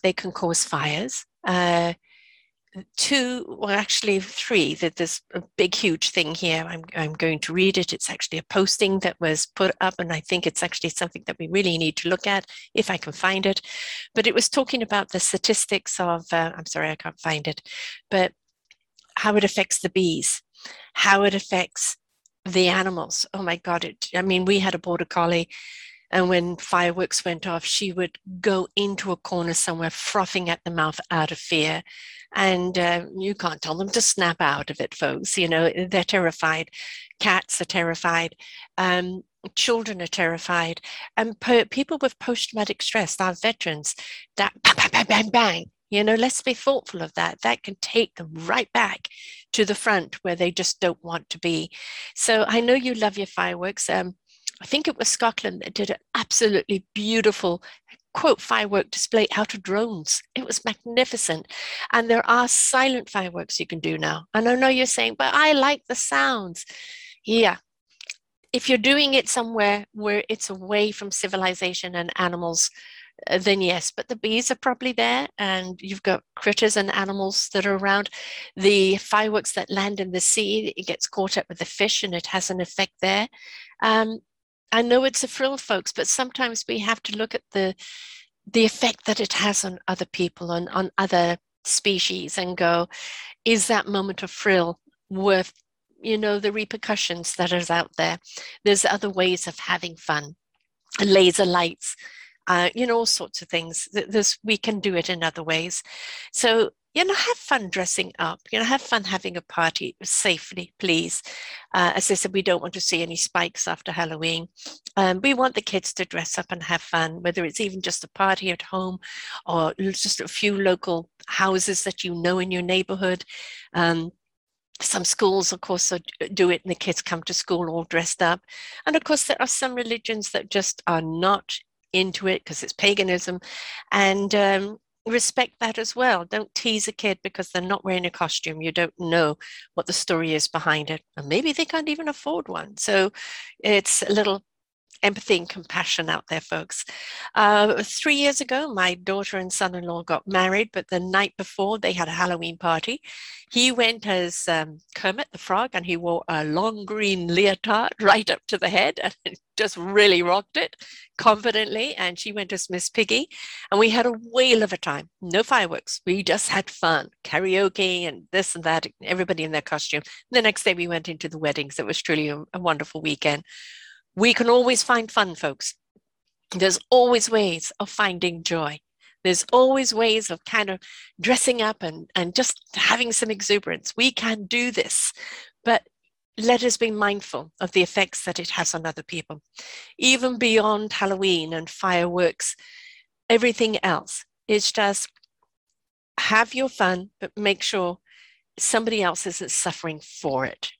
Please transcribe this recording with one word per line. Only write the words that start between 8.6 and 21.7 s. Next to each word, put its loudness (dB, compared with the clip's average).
that -2
was 0
put 0
up, 0
and -6
I -4
think -2
it's -2
actually -4
something -6
that -8
we -8
really 0
need 0
to -2
look 0
at, 0
if 0
I -2
can -12
find 0
it. 0
But 2
it 4
was 2
talking 0
about -2
the -4
statistics 0
of, -2
uh, 0
I'm -12
sorry, -4
I -4
can't -12
find -4
it, -4
but 2
how 2
it 6
affects 0
the -4
bees, 0
how 6
it 4
affects -4